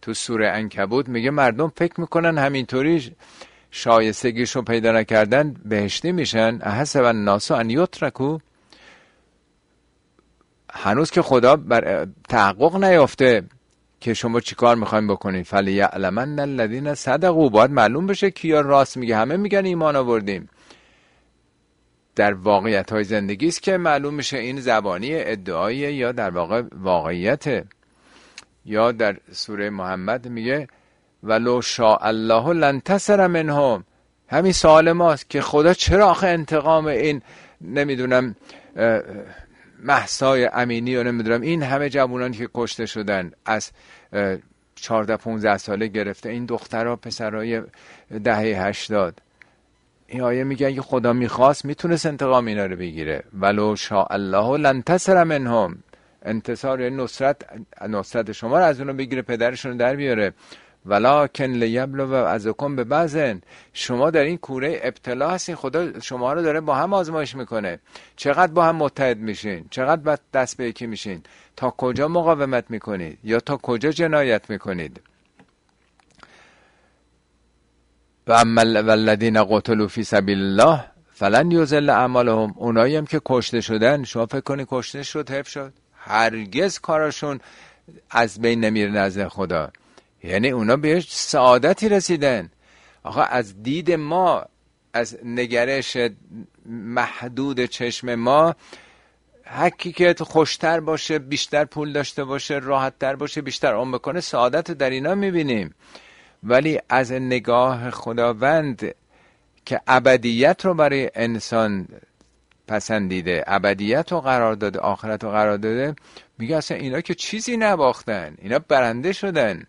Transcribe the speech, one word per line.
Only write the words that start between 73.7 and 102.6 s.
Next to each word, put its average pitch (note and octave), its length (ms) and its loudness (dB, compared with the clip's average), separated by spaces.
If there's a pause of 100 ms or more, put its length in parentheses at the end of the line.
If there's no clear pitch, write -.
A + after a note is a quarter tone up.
جنایت D3 600 0
می‌کنید. F2+ 500 -8 (3250)
و A2+ 60 2
اما A#2 280 6
ال-، A2+ 260 4
والذین A2 580 4
قتلوا G#2+ 420 0
فی G#2+ 180 -6
سبیل G2+ 340 2
الله A2 460 4 (280)
فلن B2+ 380 2
یضل D3 400 2
اعمالهم. A#2 640 2
اونایی A#2 400 2
هم D3+ 100 -4
که D3+ 180 -2
کشته A#2+ 360 0
شدن، A2+ 440 2
شما A#2 220 -4
فکر C3+ 140 -6
کنید C#3 300 -6
کشته C3+ 320 -8
شد، C3+ 280 -8
حفظ C#3 200 -8
شد، C3+ 220 -14 (220)
هرگز A2+ 840 -2
کارشون D3+ 600 -2 (720)
از A2 300 0
بین A#2 240 2
نمیره G#2+ 260 0
نزد G2 380 -2
خدا. E2+ 420 -4 (520)
یعنی G2+ 280 -2
اونا A#2+ 260 2
به D#3 320 0
سعادتی C3 800 2
رسیدن. C#3+ 640 0 (520)
آخه - 180 -4
از G#2+ 420 -2
دید D3+ 300 -2
ما، D#3+ 520 0 (480)
از A#2 320 -4
نگرش A#2+ 720 -2 (720)
محدود A#2+ 1000 -6
چشم A#2+ 500 -8
ما، C#3 400 2 (920)
هر D3+ 260 -2
کی F3 220 -10
که F3 280 4
خوشتر D#3+ 600 0
باشه، D#3 380 -4
بیشتر C#3+ 460 -2
پول D3 280 -8
داشته C#3+ 320 -4
باشه، C#3 340 -6
راحت‌تر C3+ 580 -2